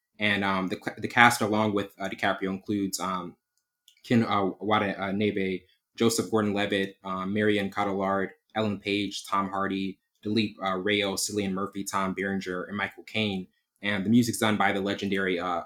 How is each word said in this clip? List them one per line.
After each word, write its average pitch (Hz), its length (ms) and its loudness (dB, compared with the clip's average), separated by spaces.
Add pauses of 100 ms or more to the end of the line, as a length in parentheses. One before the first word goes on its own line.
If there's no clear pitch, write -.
(180)
And, 101 280 0
um, 95 220 0
the, 104 120 -4 (180)
the 107 120 -6
cast 120 320 6
along 107 320 2
with, 101 260 -4
uh, 98 80 -6
DiCaprio 95 420 -2
includes, 98 500 -4
um, 90 360 -6 (680)
Ken, 117 200 4
uh, 101 280 2 (100)
Watanabe, 98 1000 0 (360)
Joseph 113 340 2
Gordon-Levitt, 101 720 0
uh, 92 220 -6
Marion 104 440 2
Cotillard, 98 600 0 (260)
Ellen 104 240 0
Page, 101 460 -2
Tom 98 240 -2
Hardy, 98 500 -4 (260)
Dilip, 107 380 0
uh, 95 140 0
Rayo, 101 380 2
Cillian 101 380 -2
Murphy, 98 300 -6
Tom 95 300 -2
Berenger, 95 500 -4
and 101 140 -10
Michael 98 260 -6
Caine. 101 440 -4 (340)
And 101 240 -2
the 104 40 2
music's 117 300 4
done 107 180 2
by 98 140 2
the 101 100 0
legendary, 98 580 0
uh, 87 260 -2